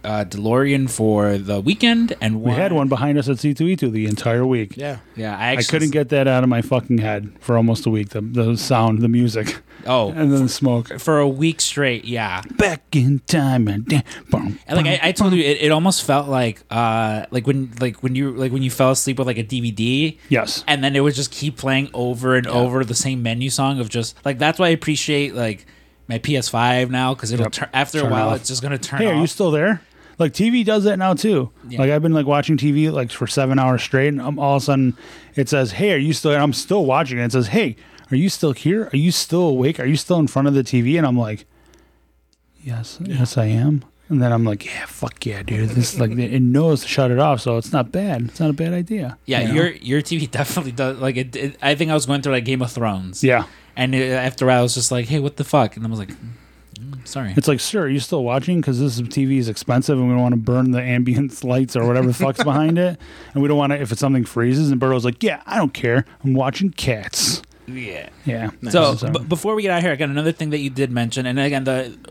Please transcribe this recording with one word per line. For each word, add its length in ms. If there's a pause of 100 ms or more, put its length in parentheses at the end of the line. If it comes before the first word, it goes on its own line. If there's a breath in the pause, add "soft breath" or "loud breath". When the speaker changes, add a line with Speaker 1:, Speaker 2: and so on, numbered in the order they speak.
Speaker 1:
uh, 180
DeLorean 680
for 480
the 220
weekend, 640
and 220
Speaker 2:
We 80
had 200
Speaker 1:
want 20
Speaker 2:
one 160
behind 280
us 100
at 120
C 160
two 120
E 80
two 140
the 160
entire 400
week. 320
Speaker 3:
Yeah. 200 (200)
Speaker 1:
Yeah, 180
I 120
Speaker 2:
I 60
Speaker 1:
actually 120 (140)
Speaker 2:
couldn't 100
get 200
that 180
out 160
of 60
my 120
fucking 380
head 320 (100)
for 160
almost 300
a 20
week. 200
The, 120
the 340
sound, 460
the 80
music. 480 (280 loud breath)
Speaker 1:
Oh. 260
Speaker 2:
And 200
then 120
the 60
smoke. 500
Speaker 1:
For 200
a 80
week 320
straight, 460
yeah. 360 (160)
Speaker 2:
Back 260 (100)
in 340
time 400
and 200
then, 160 (260 loud breath)
boom, 380
Speaker 1:
And, 100
like, 80
Speaker 2:
boom, 160
Speaker 1:
I, 80
I 20
told 200
Speaker 2:
boom. 80
Speaker 1:
you, 60
it, 160
it 100
almost 320
felt 260
like, 400
uh, 600
like 160
when, 240 (100)
like 220
when 120
you, 160
like 220
when 80
you 80
fell 220
asleep 260
with, 100
like, 100
a 60
D 160
V 120
D. 460 (120 loud breath)
Speaker 2:
Yes. 380
Speaker 1:
And 160
then 120
it 60
would 140
just 160
keep 260
playing 360
over 420
and 100
Speaker 3:
Yeah. 80
Speaker 1:
over 320
the 100
same 280
menu 260
song 320
of 80
just, 340
like, 160
that's 200
why 80
I 40
appreciate, 640
like, 300 (440 soft breath)
my 80
P 180
S 140
five 400
now, 240
'cause 180
it'll 140
Speaker 2:
Yep. 60
Speaker 1:
tur-, 200
after 280
a 20
Speaker 2:
Turn 100
Speaker 1:
while, 180
Speaker 2:
off. 80
Speaker 1:
it's 120
just 140
gonna 160
turn 200
Speaker 2:
Hey, 60
are 80
you 80
Speaker 1:
off. 80
Speaker 2:
still 220
there? 300 (360 loud breath)
Like, 160
T 160
V 140
does 220
that 120
now 160
too. 380 (180)
Speaker 1:
Yeah. 100
Speaker 2:
Like, 120
I've 100
been, 120
like, 120
watching 320
T 140
V, 180
like, 220
for 160
seven 320
hours 240
straight, 240
and, 120
um, 200
all 180
of 60
a 20
sudden 300 (400 loud breath)
it 140
says, 240
"Hey, 200
are 60
you 140
still," 180
and 100
I'm 100
still 320
watching 360
it. 60
It 80
says, 160
"Hey, 260 (360 loud breath)
are 40
you 120
still 260
here? 380
Are 60
you 140
still 320
awake? 360
Are 60
you 120
still 200
in 80
front 220
of 80
the 80
T 180
V?" 160
And 80
I'm 100
like, 300 (1160 soft breath)
"Yes, 400
Speaker 3:
Yeah. 160
Speaker 2:
yes, 180
I 80
am." 380 (260)
And 120
then 120
I'm 100
like, 220
"Yeah, 220
fuck 380
yeah, 180
dude." 260
This, 300
like, 120
it 300
knows 400
to 60
shut 240
it 80
off, 220
so 160
it's 140
not 200
bad. 320
It's 160
not 100
a 40
bad 200
idea. 520
Speaker 1:
Yeah, 160
Speaker 2:
You 80
know? 40
Speaker 1:
your, 220
your 260
T 160
V 100
<laughs> 40
definitely 400
does. 260
Like, 200
it, 180
it, 260
I 140
think 160
I 20
was 140
going 140
through, 120
like, 120
Game 180
of 80
Thrones. 520
Speaker 2:
Yeah. 200 (320 loud breath)
Speaker 1:
And 200
it, 160
after 340
a 40
while, 100
I 40
was 100
just 180
like, 160
"Hey, 120
what 180
the 80
fuck?" 320
And 80
I 40
was 100
like, 100
"Mm, 960
sorry." 300
Speaker 2:
It's 100
like, 140
"Sir, 220
are 40
you 140
still 240
watching? 360
'Cause 180
this 200 (100)
T 160
V 120
is 100
expensive, 500
and 100
we 60
don't 80
wanna 160
burn 340
the 100
ambience 640
lights 320
or 80
whatever 220
the 60
fuck's 300
Speaker 1:
<laughs> 80
Speaker 2:
behind 260
it. 220 (340 loud breath)
And 100
we 40
don't 100
wanna, 180
if 160
it's 100
something 240
freezes." 460
And 100
Burrow's 240
like, 180
"Yeah, 220
I 120
don't 160
care. 300 (220 loud breath)
I'm 80
watching 380
Cats." 720 (260)
Speaker 1:
Yeah. 420 (160)
Speaker 2:
Yeah. 240 (140)
Speaker 3:
Nice. 100
Speaker 1:
So, 220
Speaker 2:
So 160
Speaker 1:
b-, 80
before 360
we 60
get 100
out 60
of 60
here, 100
I 20
got 140
another 220
thing 180
that 80
you 140
did 200
mention, 360
and 120
again, 260
the, 280 (180)